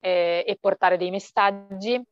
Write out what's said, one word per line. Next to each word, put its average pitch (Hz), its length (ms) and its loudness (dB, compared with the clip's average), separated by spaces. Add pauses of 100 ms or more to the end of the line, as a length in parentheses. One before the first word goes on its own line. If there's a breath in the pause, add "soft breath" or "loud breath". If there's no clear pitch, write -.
eh, 175 460 0
e 202 140 -4
portare 185 360 2
dei 180 140 -2
messaggi, 202 880 -2 (120)